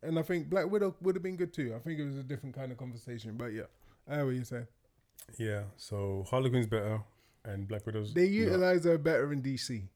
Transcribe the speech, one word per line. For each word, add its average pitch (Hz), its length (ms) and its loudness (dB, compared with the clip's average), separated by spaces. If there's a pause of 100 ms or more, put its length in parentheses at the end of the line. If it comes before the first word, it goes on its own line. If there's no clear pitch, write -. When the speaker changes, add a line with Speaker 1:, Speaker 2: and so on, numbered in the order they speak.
Speaker 1:
And 160 160 2
I 160 40 4
think 160 280 0
Black 180 200 4
Widow 202 320 2
would 185 120 4
have 180 80 -2
been 185 140 -4
good 170 160 -2
too. 120 240 -2
I - 20 -8
think 151 220 -4
it 147 40 -2
was 139 120 -4
a 135 80 -6
different 135 320 -8
kind 131 160 -6
of 120 60 -10
conversation. 117 580 -10
But 120 160 -6
yeah, 110 120 -6 (440)
I 147 80 -2
hear 143 100 2
what 127 80 2
you're 127 100 -2
saying. 117 220 -6 (680)
Speaker 2:
Yeah, 104 280 -2 (120)
so 98 540 -4
Harley 131 200 4
Quinn's 123 160 4
better 107 360 0 (420)
and 98 240 -6
Black 107 180 -6
Widow's 107 280 -4
Speaker 1:
They 175 80 4
Speaker 2:
not. 190 80 6
Speaker 1:
utilize 185 540 4
her 170 140 8
better 143 340 2
in 139 100 -2
D 135 160 -2
C 107 360 -6